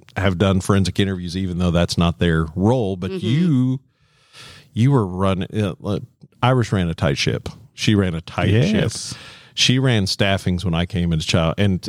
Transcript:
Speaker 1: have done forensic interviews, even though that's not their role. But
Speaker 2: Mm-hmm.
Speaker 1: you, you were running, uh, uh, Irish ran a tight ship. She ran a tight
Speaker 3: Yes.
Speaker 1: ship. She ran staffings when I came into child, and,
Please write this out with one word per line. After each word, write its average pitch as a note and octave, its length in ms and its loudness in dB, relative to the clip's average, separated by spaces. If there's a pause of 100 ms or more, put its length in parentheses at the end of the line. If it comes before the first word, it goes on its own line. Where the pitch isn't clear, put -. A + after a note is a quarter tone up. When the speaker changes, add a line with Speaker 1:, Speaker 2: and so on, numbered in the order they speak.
(180)
Speaker 1:
have F#2 200 0
done F#2+ 240 2
forensic G2 380 0
interviews, F#2 380 -4
even F2+ 200 -4
though F2+ 140 0
that's E2+ 260 0
not E2+ 220 0
their E2 260 2 (100)
role. G2+ 420 0
But F#2+ 140 -6
Speaker 2:
Mm-hmm. F#3 160 -6
Speaker 1:
you, C3 520 0 (920)
you A#2+ 180 4
were A#2 160 4
running, F#2 400 0 (100)
uh, G2+ 260 0
uh, G2 160 -2 (440)
Irish B2+ 280 2
ran F#2 180 0
a D#2+ 40 -4
tight C#2+ 240 -2
ship. - 320 -4 (240)
She - 220 0
ran F#2 180 0
a E2 80 -6
tight F#2 280 -4
Speaker 3:
Yes. B2+ 200 2 (440)
Speaker 1:
ship. - 60 -16 (340)
She B2+ 260 2
ran A#2 280 2
staffings F#2+ 580 0
when E2+ 80 0
I E2+ 120 0
came E2+ 260 -2
into D#2 140 0
child, E2 320 2
and, G2 320 0